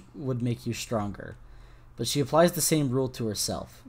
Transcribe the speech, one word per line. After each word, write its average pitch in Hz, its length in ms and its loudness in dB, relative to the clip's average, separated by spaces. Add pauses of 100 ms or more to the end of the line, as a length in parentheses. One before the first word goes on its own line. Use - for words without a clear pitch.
(140)
would 127 280 -2
make 120 240 0
you 117 80 -2
stronger, 101 640 -4 (600)
but 120 120 -2
she 143 120 0
applies 165 320 6
the 160 100 -2
same 147 280 4
rule 131 200 2
to 123 160 -4
herself. - 640 -4